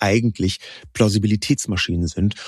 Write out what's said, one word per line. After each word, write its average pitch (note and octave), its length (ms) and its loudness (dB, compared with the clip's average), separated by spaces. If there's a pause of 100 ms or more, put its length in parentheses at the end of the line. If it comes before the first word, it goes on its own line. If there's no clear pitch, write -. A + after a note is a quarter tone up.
eigentlich G#2 580 0 (320)
Plausibilitätsmaschinen G#2 1160 0
sind F#2+ 280 0 (120)